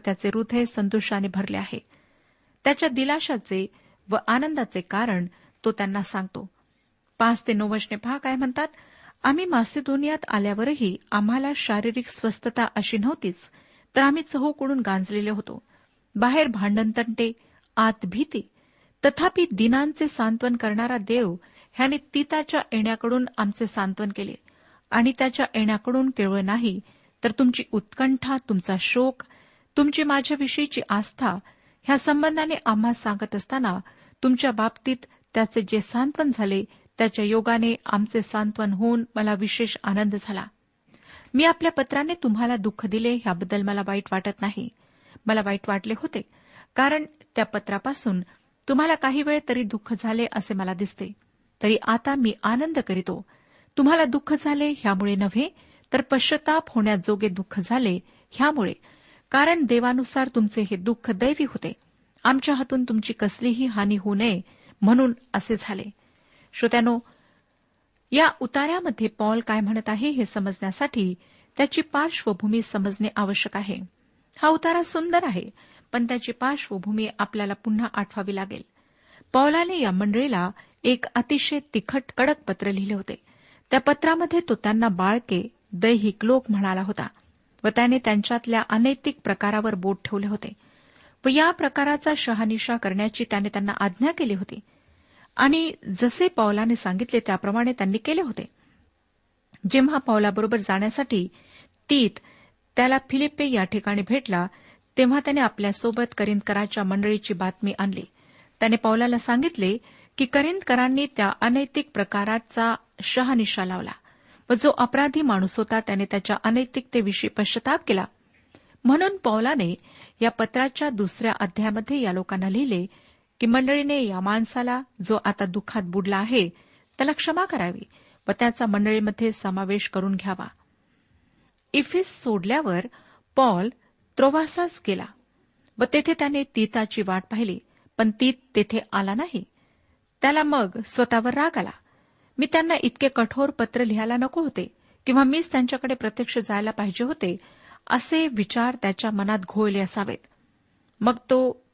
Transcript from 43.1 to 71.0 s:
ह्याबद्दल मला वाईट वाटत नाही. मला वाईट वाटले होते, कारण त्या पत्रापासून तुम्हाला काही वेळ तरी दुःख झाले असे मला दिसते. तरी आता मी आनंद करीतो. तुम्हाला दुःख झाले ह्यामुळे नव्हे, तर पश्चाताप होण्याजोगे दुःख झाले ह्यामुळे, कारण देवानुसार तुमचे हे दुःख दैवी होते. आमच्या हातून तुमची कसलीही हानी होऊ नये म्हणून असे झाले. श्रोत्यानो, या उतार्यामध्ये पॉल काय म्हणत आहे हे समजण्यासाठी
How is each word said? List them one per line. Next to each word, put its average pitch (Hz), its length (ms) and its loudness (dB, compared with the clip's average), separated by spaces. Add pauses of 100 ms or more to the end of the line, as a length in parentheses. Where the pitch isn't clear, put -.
ह्याबद्दल 202 460 -2
मला 202 260 -2
वाईट 202 240 -4
वाटत 196 300 -4
नाही. 202 280 -6 (560)
मला 214 200 2
वाईट 202 220 -2
वाटले 208 300 -2
होते, 233 240 -8 (540)
कारण 302 300 2 (300)
त्या 220 100 2
पत्रापासून 202 760 -4 (480)
तुम्हाला 302 260 4
काही 269 260 0
वेळ 294 180 2 (100)
तरी 240 140 0
दुःख 214 360 -6
झाले 226 260 -2 (100)
असे 208 180 -4
मला 190 200 -2
दिसते. 190 380 -8 (520)
तरी 214 140 4 (100)
आता 233 280 0
मी 233 180 2 (100)
आनंद 285 360 0
करीतो. 185 460 -4 (520)
तुम्हाला 302 280 6
दुःख 285 340 0
झाले 294 300 0
ह्यामुळे 202 460 0
नव्हे, 208 400 0 (380)
तर 262 80 4
पश्चाताप 302 640 2
होण्याजोगे 208 600 0
दुःख 190 320 -4
झाले 196 400 0 (320)
ह्यामुळे, 285 420 0 (580)
कारण 311 320 4
देवानुसार 247 640 2
तुमचे 220 340 0
हे 202 140 -2
दुःख 220 360 -2
दैवी 262 320 0
होते. 190 300 -6 (500)
आमच्या 269 320 2
हातून 254 280 0
तुमची 220 300 -2
कसलीही 233 520 0
हानी 208 320 0
होऊ 202 180 -2
नये 202 260 0 (400)
म्हणून 240 320 6 (200)
असे 202 260 -2
झाले. 196 240 -10 (720)
श्रोत्यानो, 233 460 2 (1120)
या 302 180 6 (100)
उतार्यामध्ये 285 680 -2
पॉल 214 320 0
काय 220 200 0
म्हणत 220 300 -2
आहे 214 200 -2
हे 254 160 0
समजण्यासाठी 196 880 -4 (420)